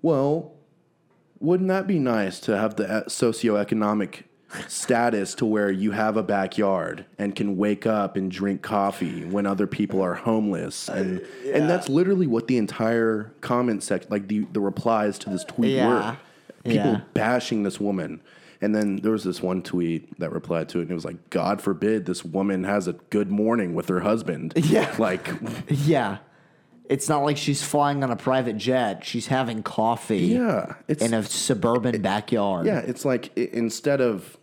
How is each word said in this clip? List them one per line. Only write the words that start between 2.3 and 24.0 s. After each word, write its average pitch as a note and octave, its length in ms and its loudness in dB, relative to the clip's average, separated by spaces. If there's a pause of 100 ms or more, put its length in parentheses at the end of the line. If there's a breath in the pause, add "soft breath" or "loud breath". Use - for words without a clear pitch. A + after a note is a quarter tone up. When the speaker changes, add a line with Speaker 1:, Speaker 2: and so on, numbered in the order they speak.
Speaker 1:
to A2 160 2
have G#2 180 0
the, G2+ 140 -2
uh, G#2 160 0
socioeconomic G#2+ 1160 0 (440 loud breath)
status A#2 680 0
to - 120 -2
where G#2 260 2
you G2 200 0
have G#2+ 260 0
a G#2+ 60 0
backyard F#2+ 840 0 (120)
and G2+ 180 -2
can G2+ 220 -2
wake G#2 300 0
up G#2 280 0
and F#2+ 140 -2
drink F#2+ 320 -2
coffee F#2+ 640 -2
when G2+ 200 -2
other G2 220 0
people G2 340 -2
are F2+ 140 0
homeless?" G2+ 720 -2
And, - 320 -2
Speaker 2:
Uh, - 40 -10 (220 loud breath)
yeah. C3+ 120 0
Speaker 1:
and D3+ 120 2
that's F3 200 0
literally F3+ 380 4
what A2+ 200 0
the B2+ 100 2
entire A2+ 840 0
comment A#2+ 420 0
sec-, - 280 -4
like, G2 160 -2
the, G#2 260 0
the G#2+ 80 0
replies G#2+ 580 0
to - 100 -10
this F#2 160 -4
tweet - 320 0
Speaker 2:
Yeah. B2 100 4
Speaker 1:
were. A2+ 300 0 (460 loud breath)
People A#2 300 2
Speaker 2:
Yeah. G2+ 80 0 (140)
Speaker 1:
bashing A2+ 480 2
this F#2+ 160 -2
woman. F2+ 420 -2 (420 loud breath)
And G#2+ 120 2
then G#2 220 2
there G#2 140 2
was G#2 120 0
this F#2 180 -2
one F#2 220 -2
tweet E2+ 560 -2
that E2 120 -4
replied E2 380 -2
to - 100 -4
it, E2+ 40 -2
and D#2+ 80 -6
it - 20 -2
was E2 120 -6
like, F2 260 -12
"God F#2+ 280 0
forbid G2+ 460 0
this F2+ 180 -4
woman F#2+ 420 -2
has G2 220 0
a F2 60 -4 (160)
good G2+ 220 0
morning G#2 420 0
with E2 160 -4
her F2+ 120 0